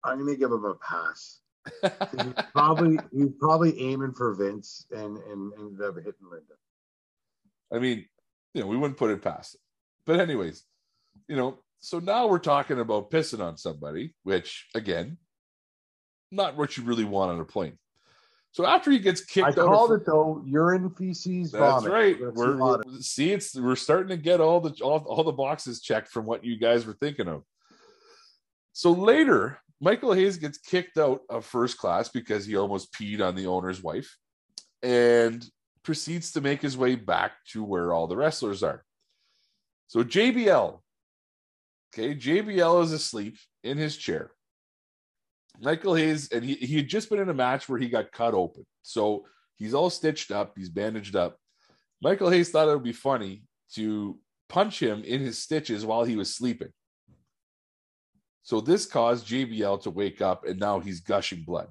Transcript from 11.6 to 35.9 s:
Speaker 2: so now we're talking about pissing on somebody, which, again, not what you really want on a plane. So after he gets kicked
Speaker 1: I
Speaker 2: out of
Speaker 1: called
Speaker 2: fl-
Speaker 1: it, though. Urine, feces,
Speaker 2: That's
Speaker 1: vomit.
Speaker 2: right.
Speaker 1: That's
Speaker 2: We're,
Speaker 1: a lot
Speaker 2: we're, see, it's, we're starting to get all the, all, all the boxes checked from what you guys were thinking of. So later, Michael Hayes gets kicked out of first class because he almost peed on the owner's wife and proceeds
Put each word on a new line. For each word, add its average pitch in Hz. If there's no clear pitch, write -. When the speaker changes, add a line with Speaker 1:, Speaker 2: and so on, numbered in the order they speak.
Speaker 2:
so -
now 202
we're 190
talking 143
about 107
pissing 156
on 85
somebody, 78
which, -
again, 107
not 185
what 147
you 123
really 117
want 98
on 85
a 82
plane. 82
So 170
after 320
he 269
gets 185
kicked -
Speaker 1:
I 147
Speaker 2:
out 139
of 170
Speaker 1:
called 214
Speaker 2:
fl- 226
Speaker 1:
it, 170
though. 156
Urine, 175
feces, 180
Speaker 2:
That's 135
Speaker 1:
vomit. 185
Speaker 2:
right. 208
Speaker 1:
That's 123
Speaker 2:
We're, 123
Speaker 1:
a -
lot 123
Speaker 2:
we're, 127
see, 151
it's, -
we're 127
starting 185
to 185
get 170
all 170
the, 151
all, 151
all 151
the 165
boxes 135
checked 110
from 113
what 113
you 117
guys 117
were 107
thinking 139
of. 76
So 175
later, 185
Michael 220
Hayes 190
gets 151
kicked 180
out 131
of 117
first 120
class 95
because 104
he 104
almost 98
peed 104
on 92
the 95
owner's 92
wife 90
and 120
proceeds 165